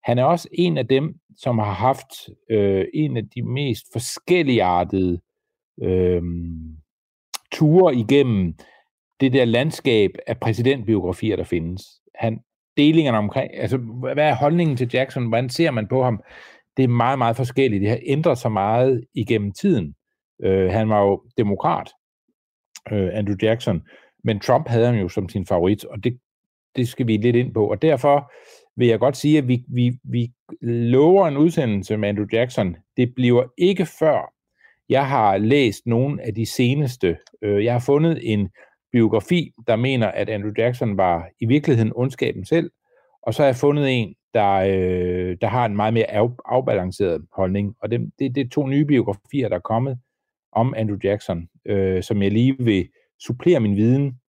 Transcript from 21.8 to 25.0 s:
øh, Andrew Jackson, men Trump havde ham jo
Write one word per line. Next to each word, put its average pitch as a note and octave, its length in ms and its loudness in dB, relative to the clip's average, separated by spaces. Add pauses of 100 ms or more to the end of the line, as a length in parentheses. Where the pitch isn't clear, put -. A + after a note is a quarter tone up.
øh, G2 200 0
Andrew G2+ 300 -2
Jackson, A2 400 0 (420)
men G#2+ 160 -2
Trump B2+ 280 0
havde A#2 180 2
ham B2 80 2
jo F#2+ 140 -2